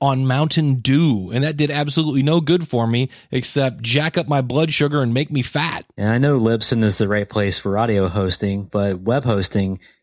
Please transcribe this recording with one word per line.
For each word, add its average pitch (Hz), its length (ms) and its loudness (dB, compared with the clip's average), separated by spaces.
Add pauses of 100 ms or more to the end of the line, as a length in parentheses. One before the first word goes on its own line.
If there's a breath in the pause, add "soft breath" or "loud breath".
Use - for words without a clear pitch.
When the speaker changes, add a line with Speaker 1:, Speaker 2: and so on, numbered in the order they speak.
Speaker 1:
on 131 260 0
Mountain 143 500 2
Dew, 127 560 2
and 127 100 0
that 151 140 -2
did 147 140 0
absolutely 147 520 0
no 160 180 2
good 160 280 0
for 117 180 0
me 120 220 0 (240 loud breath)
except 131 500 -2
jack 143 340 -2
up 165 120 -2
my 143 140 2
blood 147 300 0
sugar 143 300 0
and 117 100 0
make 135 200 -2
me 135 100 0
fat. - 440 -4 (100)
Speaker 2:
And 101 120 0
I 117 100 2
know 139 200 4
Libsyn 113 460 2
is 101 140 0
the 104 100 0
right 104 200 0
place 101 300 0
for 101 200 -2
audio 107 280 2
hosting, 98 580 -2
but 101 360 -2
web 120 240 -2
hosting, 98 560 -2 (220 soft breath)